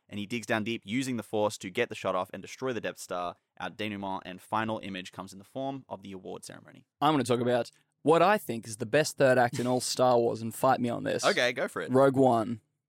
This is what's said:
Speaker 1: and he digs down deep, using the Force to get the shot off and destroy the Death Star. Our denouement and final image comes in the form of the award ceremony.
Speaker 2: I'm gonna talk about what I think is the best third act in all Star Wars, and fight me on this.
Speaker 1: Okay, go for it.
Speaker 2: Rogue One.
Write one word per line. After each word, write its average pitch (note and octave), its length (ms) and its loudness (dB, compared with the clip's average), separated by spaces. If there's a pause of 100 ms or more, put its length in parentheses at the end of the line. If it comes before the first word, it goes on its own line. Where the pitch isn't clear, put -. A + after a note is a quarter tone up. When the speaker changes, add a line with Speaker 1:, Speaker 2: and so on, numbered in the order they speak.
Speaker 1:
and G#2 100 -10
he G#2 60 -8
digs G#2+ 220 -6
down A2+ 180 0
deep, A2+ 180 -4
using B2+ 340 -4
the G#2+ 60 -6
Force G#2+ 360 0
to G2 100 -10
get A#2+ 180 0
the - 80 -14
shot F#2+ 200 -4
off F#2 180 -4
and G2 80 -12
destroy C3 320 -8
the G#2+ 80 -6
Death F2+ 160 -8
Star. F2 380 -8 (240)
Our F#2 100 -10
denouement G2 560 -8
and F2+ 160 -16
final A2 420 -4
image F#2 280 -12
comes G2 220 -14
in F#2+ 60 -20
the G2+ 60 -20
form C3+ 420 -10
of G2 140 -12
the G3 120 -14
award F#2+ 300 -14
ceremony. - 400 -20 (160)
Speaker 2:
I'm D3 140 2
gonna C#3 100 2
talk A#2+ 180 2
about A#2+ 280 0 (380)
what E3 160 6
I G3+ 140 6
think A#2+ 300 -8
is A2 100 -12
the A#2+ 100 -6
best C#3+ 300 0
third B2+ 200 6
act B2 220 4
in B2 80 -2
all B2+ 140 0
Star B2+ 360 2
Wars, A2+ 240 2
and A2+ 140 -6
fight C3 240 2
me A#2+ 100 -2
on G#2+ 140 -4
this. G#2+ 220 -2
Speaker 1:
Okay, C3+ 280 2
go C3+ 140 -4
for - 140 -8
it. E2 100 -6
Speaker 2:
Rogue C3+ 260 6
One. A#2 440 2 (280)